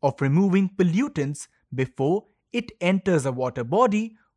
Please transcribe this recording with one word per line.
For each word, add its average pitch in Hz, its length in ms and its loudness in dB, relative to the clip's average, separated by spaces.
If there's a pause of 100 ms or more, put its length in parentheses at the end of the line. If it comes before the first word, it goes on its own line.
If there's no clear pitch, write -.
of 139 200 -2
removing 185 480 2
pollutants 175 800 -2 (260)
before 135 520 -2 (260)
it 240 280 -6
enters 180 460 0
a 135 60 -2
water 127 320 -4
body 214 520 0 (220)